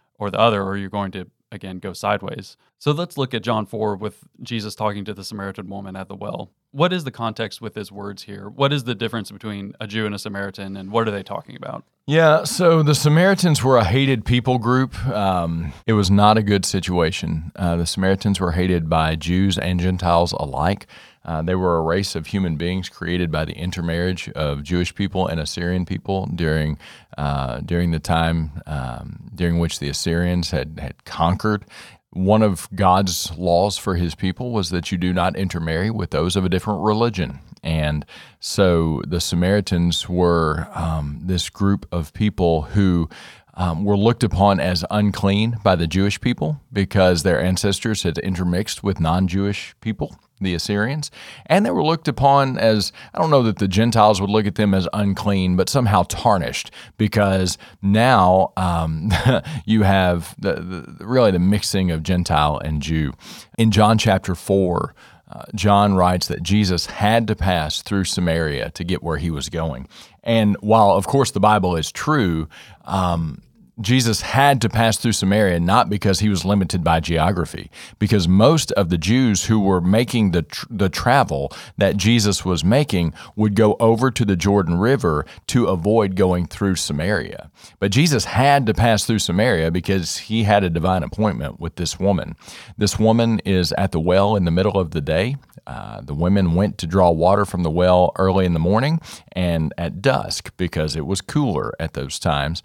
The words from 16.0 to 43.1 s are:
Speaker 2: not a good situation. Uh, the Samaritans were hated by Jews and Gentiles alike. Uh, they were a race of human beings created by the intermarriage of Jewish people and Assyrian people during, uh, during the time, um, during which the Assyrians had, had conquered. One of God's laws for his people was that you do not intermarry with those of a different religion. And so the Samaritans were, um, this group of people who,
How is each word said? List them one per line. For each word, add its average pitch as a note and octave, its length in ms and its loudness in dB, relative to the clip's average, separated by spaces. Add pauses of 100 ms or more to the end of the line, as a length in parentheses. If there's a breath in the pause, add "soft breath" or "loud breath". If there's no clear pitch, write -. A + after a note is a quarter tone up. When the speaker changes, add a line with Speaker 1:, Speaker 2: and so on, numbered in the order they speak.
Speaker 2:
not G#2 280 6
a A2 40 2
good G2+ 220 2
situation. E2+ 920 -2
Uh, F2 200 0
the E2+ 100 -2
Samaritans F#2+ 540 0
were F2+ 120 0
hated F2 360 0
by D#2+ 280 0
Jews F2+ 420 0
and F2+ 220 -2
Gentiles F2 520 2
alike. D2+ 540 -4 (380 loud breath)
Uh, D#2+ 180 -6
they F2 120 -2
were F#2 220 0
a E2 60 0
race F2 320 -2
of E2+ 140 -8
human F#2 280 -2
beings F2 320 -6
created F2 420 -4
by D#2 140 -2
the D#2 80 -6
intermarriage F2 800 -4
of D2 320 -4
Jewish F2 320 -2
people F#2 320 -2
and E2 120 -4
Assyrian F2 460 -4
people F#2+ 500 -6
during, D#2 440 -2 (400 loud breath)
uh, C#2 420 -4
during E2+ 300 -2
the E2 80 -2
time, E2 680 -2
um, C2 680 -10
during E2+ 240 0
which E2 220 -2
the C#2+ 100 -6
Assyrians F2 600 -2
had, D#2 300 -6
had - 240 -12
conquered. G2 640 0 (460 loud breath)
One G2 300 2
of G2+ 320 0
God's F#2 640 0
laws F2+ 400 2
for F#2+ 160 -4
his F2 220 -2
people A2 340 -4
was G2+ 200 -4
that F2 200 -4
you F#2 80 -2
do F2+ 140 0
not F2+ 240 0
intermarry F2 540 -2
with G#2 200 -4
those E2+ 240 -2
of F#2+ 100 0
a F#2 40 0
different F#2 320 -2
religion. G#2+ 580 -2 (240)
And D2+ 440 -2 (340 loud breath)
so E2 680 0
the E2+ 140 -4
Samaritans F2+ 880 0
were, E2 680 0
um, D#2+ 480 -4
this F2+ 280 -4
group G2 420 0
of E2+ 220 -6
people F2 480 0
who, F2 460 0 (460 loud breath)